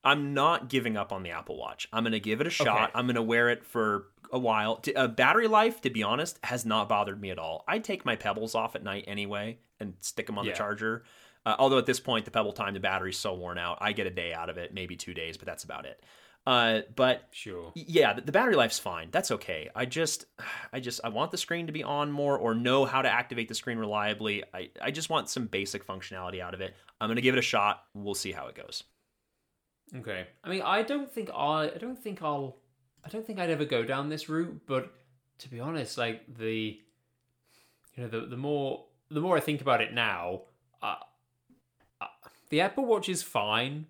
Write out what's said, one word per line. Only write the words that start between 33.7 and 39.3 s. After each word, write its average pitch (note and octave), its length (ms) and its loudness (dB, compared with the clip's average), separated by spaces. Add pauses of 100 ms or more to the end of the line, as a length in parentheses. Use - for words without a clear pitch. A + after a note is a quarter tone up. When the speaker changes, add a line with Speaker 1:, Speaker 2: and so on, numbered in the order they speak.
Speaker 2:
down C3+ 260 -2
this D3+ 200 -6
route, D#3 360 -4
but C3 260 -2 (480)
to - 100 -18
be A#2+ 100 -12
honest, C#3+ 380 -6
like, A2+ 280 -2 (120)
the, A2 420 -4 (1160)
you B2 80 -10
know, A#2+ 40 -8
the, A2+ 140 -4
the B2 160 -10
more, C#3 480 -2 (240)
the D3+ 120 -2
more F3 160 4